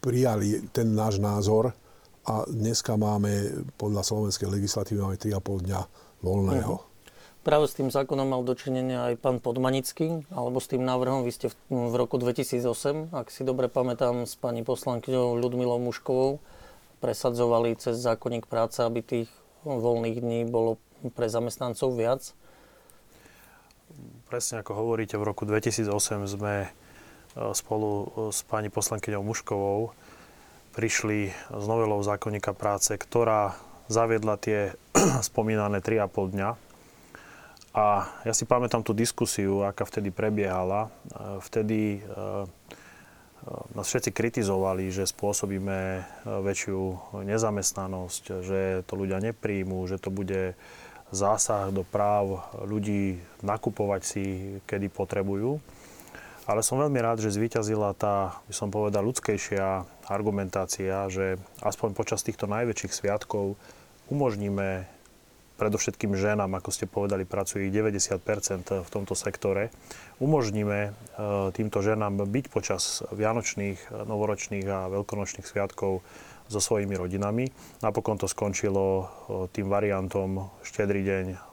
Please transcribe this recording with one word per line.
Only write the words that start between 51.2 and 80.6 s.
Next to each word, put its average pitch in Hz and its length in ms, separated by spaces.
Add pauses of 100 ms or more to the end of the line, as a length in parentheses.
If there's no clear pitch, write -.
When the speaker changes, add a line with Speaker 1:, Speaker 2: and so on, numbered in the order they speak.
Speaker 3:
do 98 140
práv 101 580 (180)
ľudí 101 600 (200)
nakupovať 101 600
si, - 240 (400)
kedy 101 240
potrebujú. 101 720 (840)
Ale - 180
som 131 160
veľmi 143 200
rád, 113 240
že 107 100
zvíťazila 107 600
tá, 98 560
by 101 80
som 104 120
povedal, 104 360
ľudskejšia 98 800 (240)
argumentácia, 98 1000
že 95 280 (240)
aspoň 107 320
počas 110 280
týchto - 280
najväčších 107 420
sviatkov 101 720 (480)
umožníme 101 800 (640)
predovšetkým 107 640
ženám, 101 400
ako 95 160
ste - 160
povedali, 98 340
pracuje 98 460
ich 95 80
deväťdesiat 101 420
percent 98 480
v 92 220
tomto 98 240
sektore, 98 560 (480)
umožníme, 107 640
e, 104 100 (640)
týmto 107 260
ženám 101 460
byť 113 240
počas - 580
vianočných, 104 880 (100)
novoročných 104 640
a 95 240
veľkonočných 101 560
sviatkov 98 540 (500)
so 107 80
svojimi 101 400
rodinami. 101 480 (320)
Napokon 107 400
to 101 80
skončilo, 98 560
e, 95 220 (500)
tým 95 160
variantom 95 800 (160)